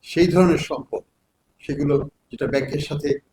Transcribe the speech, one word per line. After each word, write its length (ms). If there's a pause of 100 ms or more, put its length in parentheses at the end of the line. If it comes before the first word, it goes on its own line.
সেই 260
ধরনের 300
সম্পদ, 440 (560)
সেগুলো 520 (200)
যেটা 160
ব্যাংকের 340
সাথে 380 (140)